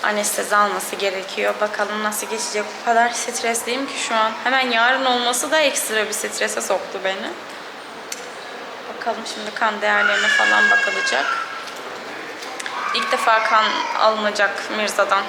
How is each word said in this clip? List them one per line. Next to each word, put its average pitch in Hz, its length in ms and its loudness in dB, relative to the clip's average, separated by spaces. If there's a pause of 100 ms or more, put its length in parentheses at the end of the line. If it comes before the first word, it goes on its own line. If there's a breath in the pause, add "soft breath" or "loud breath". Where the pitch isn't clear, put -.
anestezi 208 500 0
alması 196 400 2
gerekiyor. 196 680 -2
Bakalım 214 420 -2
nasıl 214 260 -2
geçecek. 208 360 -2 (160)
O - 40 -8
kadar 233 240 6
stresliyim 233 800 -2
ki - 200 -6
şu 233 80 0
an. 220 160 4 (120)
Hemen 254 280 2
yarın 247 340 4
olması 247 460 2
da 311 80 4
ekstra 220 480 2
bir 208 40 -4
strese 208 500 -2
soktu 196 420 -2
beni. 196 260 -2 (1600)
Bakalım 220 280 -4 (140)
şimdi 214 200 -8
kan 208 260 0
değerlerine 208 460 2
falan - 440 4
bakılacak. - 540 2 (1700)
İlk - 160 0
defa 220 320 4
kan 220 220 4 (340)
alınacak 208 760 2
Mirza'dan. 196 520 2